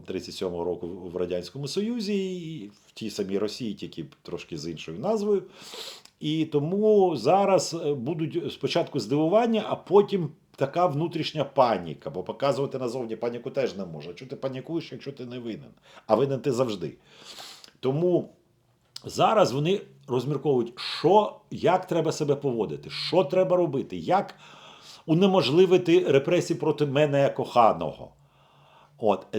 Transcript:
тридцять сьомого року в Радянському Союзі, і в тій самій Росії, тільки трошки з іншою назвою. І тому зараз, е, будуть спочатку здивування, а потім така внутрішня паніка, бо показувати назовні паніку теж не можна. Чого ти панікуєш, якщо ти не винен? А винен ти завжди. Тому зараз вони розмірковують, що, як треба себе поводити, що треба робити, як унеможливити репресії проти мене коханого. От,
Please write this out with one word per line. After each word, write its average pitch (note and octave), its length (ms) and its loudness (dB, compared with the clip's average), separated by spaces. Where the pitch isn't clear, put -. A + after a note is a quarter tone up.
тридцять F2+ 280 -8
сьомого F2 280 -4
року F2 240 -4
в F2 300 -10
Радянському F2+ 500 -4
Союзі, G3+ 680 -4
і D#3+ 320 -10
в - 60 -20
тій A2 160 -8
самій G2 280 -2
Росії, G#2 360 -4
тільки E2+ 320 -12
трошки - 360 -10
з D2+ 100 -10
іншою E2 320 -10
назвою. G3+ 440 0
І D#3 260 -2
тому F#3 720 4
зараз, F3+ 580 4
е, D3 80 0
будуть C#3 600 -4
спочатку - 460 -2
здивування, F3 680 2
а - 80 -4
потім G3 540 2
така D#3 300 0
внутрішня D#3 580 -2
паніка, G2 680 0
бо E2+ 140 -6
показувати C3+ 560 -2
назовні A#2+ 360 -6
паніку A#2 360 -6
теж G#2+ 240 -2
не G2 100 -8
можна. E2 280 -12
Чого C3 160 -18
ти C3+ 60 -12
панікуєш, C3+ 560 -8
якщо C#3 200 -14
ти C3 140 -14
не B2 140 -12
винен? G2+ 320 -10
А A2 80 4
винен C3+ 240 2
ти C#3 120 -2
завжди. G#2+ 420 -2
Тому E3 500 0
зараз F#3 460 4
вони D#3 300 0
розмірковують, B2+ 680 0
що, - 600 2
як D3 360 2
треба D#3+ 240 0
себе C#3+ 240 0
поводити, A2+ 540 -4
що - 340 0
треба F3+ 340 2
робити, C3+ 400 -2
як F3+ 380 0
унеможливити F3 920 6
репресії D#3+ 600 2
проти D3+ 260 0
мене C#3 440 4
коханого. G2 840 2
От, G2+ 280 2